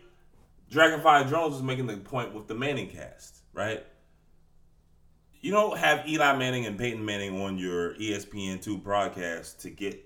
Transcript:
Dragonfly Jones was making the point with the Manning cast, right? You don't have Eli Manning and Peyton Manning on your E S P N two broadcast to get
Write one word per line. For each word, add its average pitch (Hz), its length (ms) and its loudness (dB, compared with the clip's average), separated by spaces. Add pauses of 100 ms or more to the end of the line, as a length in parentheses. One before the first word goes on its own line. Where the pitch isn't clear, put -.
(680)
Dragonfly 147 600 6
Jones 156 240 0
was 131 100 -6
making 127 240 -2
the 104 100 -6
point 110 360 -6
with 107 140 -14
the 110 80 -6
Manning 120 340 -2
cast, - 480 -18 (160)
right? 98 320 -4 (1600)
You 170 100 -4
don't 208 260 4
have 151 300 2
Eli 147 300 4
Manning 127 280 0
and 101 120 -6
Peyton 110 280 -4
Manning 101 360 -4
on 95 160 -4
your 87 420 -2
E 107 140 -2
S 101 120 -6
P 98 220 -8
N 95 120 -6
two 101 180 -6
broadcast 90 840 -4
to 90 80 -14
get 98 360 -10